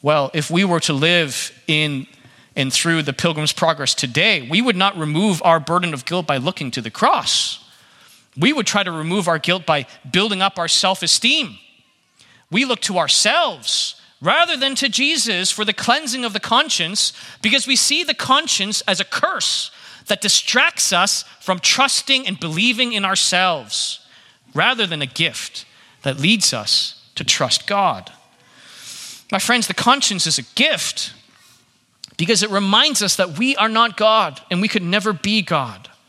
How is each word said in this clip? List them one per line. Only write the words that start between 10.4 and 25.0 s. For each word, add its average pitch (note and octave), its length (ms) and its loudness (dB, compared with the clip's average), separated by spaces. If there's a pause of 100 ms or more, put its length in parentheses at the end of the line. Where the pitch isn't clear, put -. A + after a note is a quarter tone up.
up F#3+ 160 0
our E3+ 100 -4
self-esteem. F#3+ 920 0 (920)
We A3 140 0
look B3+ 180 -2
to F#3 160 -2
ourselves G3+ 1040 0 (200)
rather D#4 340 2
than C4+ 200 -2
to C4+ 140 0
Jesus A#3 600 0
for F#3 140 -4
the G#3 80 0
cleansing B3+ 500 -2
of A3 100 -4
the G#3 60 -4
conscience, G#3+ 760 0 (280)
because A#3+ 260 0
we C4 80 2
see - 280 0
the D#4 100 -2
conscience A#3+ 680 0
as F#3+ 180 0
a F#3+ 60 -2
curse - 680 -2 (360)
that G3+ 140 0
distracts - 720 2
us F3+ 300 2 (160)
from F#3 200 -2
trusting C4+ 680 2
and F#3 120 -6
believing A3+ 540 0
in G3+ 100 -2
ourselves, F3+ 1000 0 (480)
rather A3 320 2
than E3 160 -4